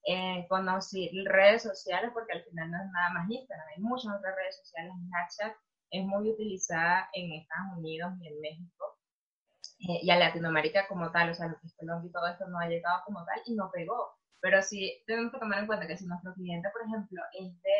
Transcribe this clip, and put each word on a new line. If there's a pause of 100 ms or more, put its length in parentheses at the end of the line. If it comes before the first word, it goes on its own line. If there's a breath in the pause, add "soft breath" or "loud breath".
Eh,
conocí (160)
redes
sociales,
porque
al
final
no
es
nada
más
Instagram, (100)
hay
muchas
otras
redes
sociales. (140)
Snapchat (340)
es
muy
utilizada
en
Estados
Unidos
y
en
México, (840)
eh,
y
a
Latinoamérica
como
tal,
o
sea,
lo
que
es
Colombia
y
todo
esto
no
ha
llegado
como
tal
y
no
pegó. (280)
Pero
sí
tenemos
que
tomar
en
cuenta
que
si
nuestro
cliente,
por
ejemplo, (160)
es
de